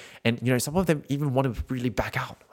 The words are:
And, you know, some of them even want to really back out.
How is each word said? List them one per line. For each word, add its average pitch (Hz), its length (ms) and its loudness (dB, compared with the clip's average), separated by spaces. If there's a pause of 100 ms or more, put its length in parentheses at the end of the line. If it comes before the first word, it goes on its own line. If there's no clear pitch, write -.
(240)
And, 117 180 2
you 127 120 2
know, 123 40 4
some 147 200 -2
of 190 80 4
them 156 240 2
even 143 240 0
want 131 200 2
to - 140 -6
really 127 220 -2
back - 280 -2
out. - 360 -8